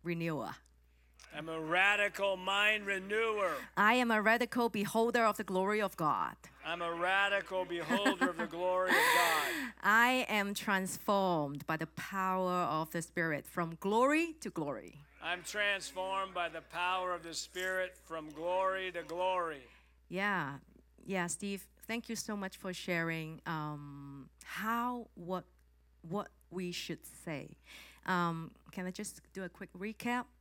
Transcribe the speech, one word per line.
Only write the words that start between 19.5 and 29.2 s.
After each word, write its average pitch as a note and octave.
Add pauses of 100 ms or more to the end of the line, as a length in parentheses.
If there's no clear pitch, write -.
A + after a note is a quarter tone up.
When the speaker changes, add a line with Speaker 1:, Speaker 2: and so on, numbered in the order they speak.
Speaker 1:
Yeah, F3 (480)
yeah, F#3
Steve, G3 (200)
thank A#3
you A#3
so -
much G3
for F#3
sharing, E3
um, C#3+ (160)
how, A#3
what, F3 (640)
what D#3+ (220)
we F3+
should - (240)
say. - (500)
Um, E3+ (200)
can F3+
I F#3
just - (120)